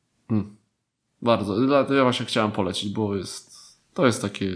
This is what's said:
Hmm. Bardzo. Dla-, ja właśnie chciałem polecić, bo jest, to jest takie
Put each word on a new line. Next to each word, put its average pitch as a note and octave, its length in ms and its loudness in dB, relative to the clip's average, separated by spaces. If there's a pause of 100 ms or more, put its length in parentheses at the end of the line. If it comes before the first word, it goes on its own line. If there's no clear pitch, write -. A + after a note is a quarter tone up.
(300)
Hmm. G#2 260 -2 (680)
Bardzo. G#2 340 0
Dla-, C3+ 300 4 (100)
ja C#3 80 4
właśnie B2 220 0
chciałem G#2+ 260 0
polecić, G2 420 -4
bo G#2 220 -2
jest, - 420 -10 (360)
to F3+ 120 2
jest A#2+ 160 2
takie G3 340 -4